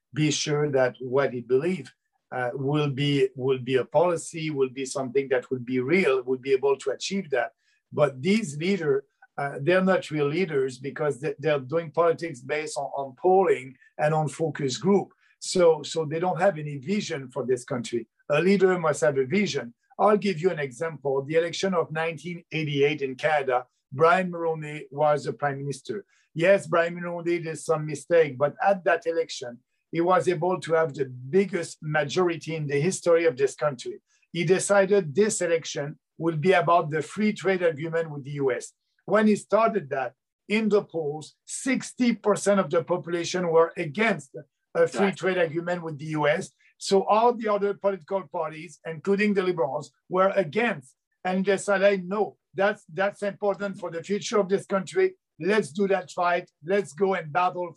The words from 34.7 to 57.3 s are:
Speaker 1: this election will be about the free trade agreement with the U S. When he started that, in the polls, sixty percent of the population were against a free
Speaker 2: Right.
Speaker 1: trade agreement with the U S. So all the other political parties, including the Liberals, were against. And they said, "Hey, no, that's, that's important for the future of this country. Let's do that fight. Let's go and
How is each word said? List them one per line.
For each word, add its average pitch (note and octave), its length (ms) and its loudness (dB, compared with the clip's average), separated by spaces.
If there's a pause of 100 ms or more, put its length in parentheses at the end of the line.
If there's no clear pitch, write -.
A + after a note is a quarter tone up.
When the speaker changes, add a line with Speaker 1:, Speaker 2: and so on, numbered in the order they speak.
Speaker 1:
this G#3 260 2
election D#3+ 580 -4 (200)
will E3 180 -2
be F3+ 160 2
about E3+ 380 4
the D3+ 120 -2
free G#3 300 0
trade F#3 300 0
agreement D#3+ 480 -2
with C#3+ 140 -10
the C#3+ 80 -10
U C#3 200 0
S. - 200 -8 (320)
When G#3+ 240 4
he G#3 80 4
started G#3 540 0
that, C3 240 -4 (340)
in G#3+ 200 0
the G3+ 140 4
polls, D3+ 540 -8 (100)
sixty - 680 -2
percent G3 460 2
of E3 120 2
the E3+ 120 2
population E3+ 680 -4
were E3 280 4
against F3 600 -2 (380)
a E3+ 140 4
free F#3+ 180 0
Speaker 2:
Right. F#3 100 0
Speaker 1:
trade F3+ 220 -2
agreement E3+ 440 -2
with D#3+ 160 -10
the D3+ 80 -12
U D3+ 220 0
S. D#3+ 220 0 (280)
So G3 260 2
all A3+ 280 4
the A3 160 -4
other G3+ 240 0
political G3 580 -4
parties, D#3 560 -8
including G3 460 0
the F#3+ 100 0
Liberals, E3+ 480 -2 (200)
were F#3+ 260 4
against. F#3+ 580 -2 (300)
And F#3 180 0
they F#3+ 140 2
said, F#3+ 240 0
"Hey, G3 240 4
no, G3 320 -4 (180)
that's, G3+ 380 0
that's G3 300 -2
important G3 560 -4
for F3 120 -8
the E3 120 -8
future G3+ 360 -2
of F#3+ 120 0
this G3 160 0
country. G3+ 480 0 (260)
Let's F#3 320 0
do G3 160 0
that F3+ 220 0
fight. F3 400 0 (120)
Let's F#3+ 300 0
go F#3+ 220 2
and D#3+ 180 -4